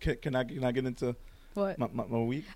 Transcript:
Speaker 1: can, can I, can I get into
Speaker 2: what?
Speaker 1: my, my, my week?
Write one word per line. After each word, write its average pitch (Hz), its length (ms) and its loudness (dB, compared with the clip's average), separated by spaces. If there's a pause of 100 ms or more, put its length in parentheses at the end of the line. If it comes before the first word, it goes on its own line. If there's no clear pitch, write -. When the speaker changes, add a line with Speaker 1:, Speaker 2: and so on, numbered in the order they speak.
Speaker 1:
can, 147 180 2
can 143 180 -2
I, 127 80 4
can 131 200 -2
I 127 80 6
get 127 140 2
into 123 300 0 (380)
Speaker 2:
what? 196 240 0
Speaker 1:
my, 123 160 2
my, 117 120 -2
my 117 140 2
week? 120 260 0 (100)